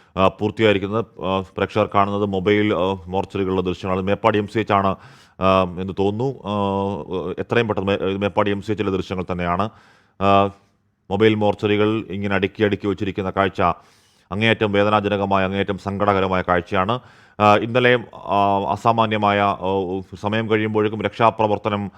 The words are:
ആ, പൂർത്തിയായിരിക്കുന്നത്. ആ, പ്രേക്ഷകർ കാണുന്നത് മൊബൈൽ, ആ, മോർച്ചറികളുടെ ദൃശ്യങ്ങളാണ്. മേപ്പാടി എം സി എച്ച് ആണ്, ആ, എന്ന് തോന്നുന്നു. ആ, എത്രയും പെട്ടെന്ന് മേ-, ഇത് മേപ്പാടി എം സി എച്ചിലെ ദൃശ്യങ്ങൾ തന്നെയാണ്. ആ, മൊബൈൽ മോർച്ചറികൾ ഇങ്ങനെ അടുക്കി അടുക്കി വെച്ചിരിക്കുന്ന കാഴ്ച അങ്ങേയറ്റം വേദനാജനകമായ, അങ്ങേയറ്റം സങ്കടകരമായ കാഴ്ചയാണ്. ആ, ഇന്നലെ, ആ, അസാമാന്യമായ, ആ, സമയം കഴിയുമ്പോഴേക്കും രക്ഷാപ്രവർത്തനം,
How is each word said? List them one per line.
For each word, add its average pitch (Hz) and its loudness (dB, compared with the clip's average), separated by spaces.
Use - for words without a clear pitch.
ആ, 95 4
പൂർത്തിയായിരിക്കുന്നത്. 104 0
ആ, 95 -2
പ്രേക്ഷകർ 98 -2
കാണുന്നത് 101 0
മൊബൈൽ, 104 0
ആ, 92 0
മോർച്ചറികളുടെ 92 -2
ദൃശ്യങ്ങളാണ്. 92 -4
മേപ്പാടി 98 0
എം 107 -2
സി 113 -6
എച്ച് 107 -2
ആണ്, 98 2
ആ, 95 4
എന്ന് 90 -6
തോന്നുന്നു. 107 -2
ആ, 101 -6
എത്രയും 113 0
പെട്ടെന്ന് 98 -2
മേ-, 95 0
ഇത് 98 -4
മേപ്പാടി 101 0
എം 101 -4
സി 110 -6
എച്ചിലെ 98 -2
ദൃശ്യങ്ങൾ 92 -4
തന്നെയാണ്. 87 -2
ആ, 196 4
മൊബൈൽ 110 4
മോർച്ചറികൾ 107 0
ഇങ്ങനെ 101 -4
അടുക്കി 98 0
അടുക്കി 101 0
വെച്ചിരിക്കുന്ന 95 -4
കാഴ്ച 98 0
അങ്ങേയറ്റം 107 0
വേദനാജനകമായ, 101 2
അങ്ങേയറ്റം 98 -2
സങ്കടകരമായ 95 0
കാഴ്ചയാണ്. 92 0
ആ, 104 8
ഇന്നലെ, 123 2
ആ, 101 0
അസാമാന്യമായ, 107 2
ആ, 101 2
സമയം 110 -2
കഴിയുമ്പോഴേക്കും 107 0
രക്ഷാപ്രവർത്തനം, 104 0